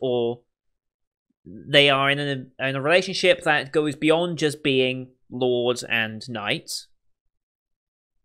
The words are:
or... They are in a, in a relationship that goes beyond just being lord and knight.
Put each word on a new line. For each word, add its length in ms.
or... 400
They 440
are 200
in 100
a, 480
in 80
a 60
relationship 640
that 280
goes 240
beyond 420
just 240
being 520
lord 580
and 400
knight. 600